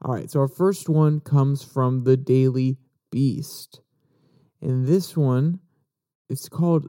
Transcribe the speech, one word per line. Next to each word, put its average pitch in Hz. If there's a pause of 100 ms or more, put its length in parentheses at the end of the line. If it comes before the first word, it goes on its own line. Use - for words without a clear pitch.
All -
right, -
so 151
our 135
first 180
one 151
comes 139
from 127
the 131
Daily 131 (320)
Beast. - (760)
And 131
this 180
one, 147 (680)
it's -
called 165